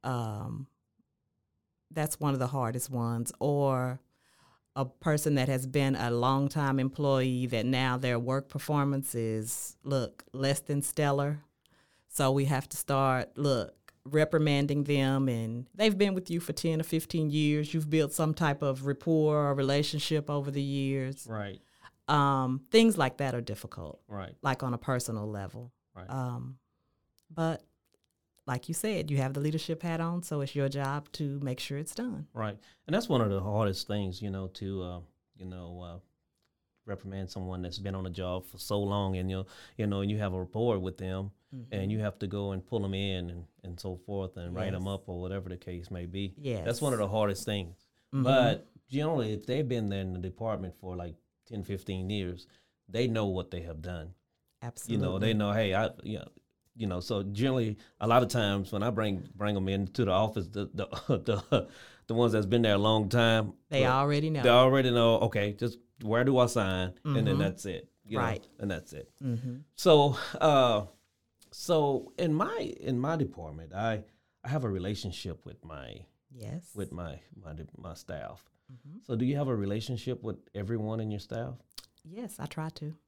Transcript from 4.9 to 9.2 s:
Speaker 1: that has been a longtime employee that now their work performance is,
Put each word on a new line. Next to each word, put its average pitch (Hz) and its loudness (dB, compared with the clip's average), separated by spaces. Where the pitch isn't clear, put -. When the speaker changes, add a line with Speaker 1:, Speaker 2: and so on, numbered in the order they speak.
Speaker 1:
that 131 4
has 131 0
been 135 2
a 120 0
longtime 135 2
employee 131 2
that 117 0
now 127 2
their 123 0
work 131 -2
performance 139 0
is, 110 -4